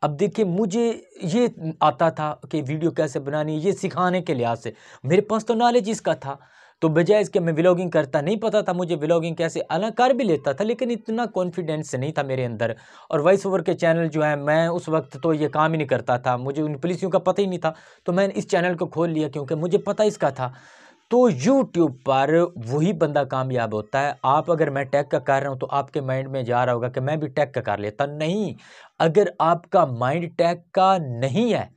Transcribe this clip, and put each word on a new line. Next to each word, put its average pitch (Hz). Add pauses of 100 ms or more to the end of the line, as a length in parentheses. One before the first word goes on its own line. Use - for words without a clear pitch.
अब 147
देखिए, 196
मुझे 214 (140)
ये 170
आता 151
था 151 (120)
कि 156
वीडियो 151
कैसे 151
बनानी 151
है, 151
ये 190
सिखाने 180
के 170
लिहाज 117
से 113 (320)
मेरे 170
पास 214
तो 233
नॉलेज 240
इसका 185
था, 139 (440)
तो 160
बजाय 175
इसके 196
मैं 165
व्लॉगिंग 175
करता, 151
नहीं 185
पता 214
था 185
मुझे 175
व्लॉगिंग 165
कैसे, 165 (120)
हालांकि 196
कर 262
भी 233
लेता 151
था, 131
लेकिन 233
इतना 233
कॉन्फिडेंस 175
नहीं 131
था 147
मेरे 131
अंदर। 113 (360)
और 156
वॉइस 190
ओवर 190
के 175
चैनल 165
जो 156
है, 151
मैं 151
उस 170
वक्त 156
तो 160
ये 151
काम 156
ही 165
नहीं 151
करता 135
था, 127
मुझे 139
उन 151
पॉलिसियों 170
का 190
पता 185
ही 196
नहीं 180
था, 165 (320)
तो 180
मैंने 196
इस -
चैनल 180
को 165
खोल 160
लिया 156
क्योंकि 143
मुझे 170
पता 202
इसका 202
था। 131 (580)
तो 240 (120)
YouTube 170 (140)
पर 135 (220)
वही 143
बंदा 147
कामयाब 127
होता 107
है। 139 (100)
आप 151
अगर 156
मैं 139
टेक 143
का 151
कर 135
रहा 139
हूँ 135
तो 139
आपके 139
माइंड 131
में 131
जा 120
रहा 123
होगा 120
कि 127
मैं 143
भी 151
टेक 135
का 123
कर 101
लेता, 104
नहीं। 156 (460)
अगर 165 (100)
आपका 170
माइंड 139
टेक 170 (100)
का 190
नहीं 135
है 120